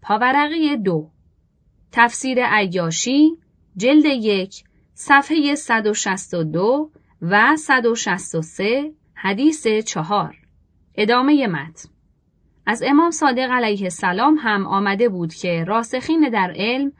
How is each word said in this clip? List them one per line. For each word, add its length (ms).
پاورقی 760
دو، 320
تفسیر 540
عیاشی، 920
جلد 280
یک، 580
صفحه 600
صد 320
و 60
شصت 400
و 100
دو 480
و 340
صد 300
و 100
شصت 400
و 60
سه، 500
حدیث 520
چهار. 680
ادامه 520
متن. 420
از 200
امام 260
صادق 400
علیه 320
السلام 560
هم 280
آمده 420
بود 240
که 340
راسخین 640
در 280
علم 420